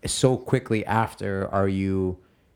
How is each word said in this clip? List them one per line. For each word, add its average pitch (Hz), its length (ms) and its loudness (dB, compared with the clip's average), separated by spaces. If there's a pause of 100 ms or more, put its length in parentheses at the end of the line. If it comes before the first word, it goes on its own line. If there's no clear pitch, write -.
so - 320 2
quickly 117 480 -2
after 101 640 -2
are 98 220 2
you 95 480 0 (380)